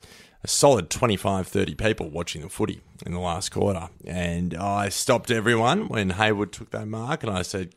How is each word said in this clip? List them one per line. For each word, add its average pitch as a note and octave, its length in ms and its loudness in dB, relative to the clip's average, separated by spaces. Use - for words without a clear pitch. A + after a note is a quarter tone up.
a - 40 -8
solid A#2 420 6
twenty-five, G2 580 2
thirty F#2 280 0
people G#2+ 340 0
watching D#2 340 -8
the E2 60 -12
footy - 320 -4
in - 60 -6
the F2 80 -4
last F2+ 300 -2
quarter. F#2+ 400 0
And F2 480 -2
I G2+ 360 0
stopped A#2+ 420 0
everyone A#2 580 2
when G2+ 220 0
Hayward G#2 420 2
took A2 160 -18
that G#2+ 180 -6
mark, A#2 360 -6
and A2+ 120 -2
I F2+ 60 0
said, F#2 360 -6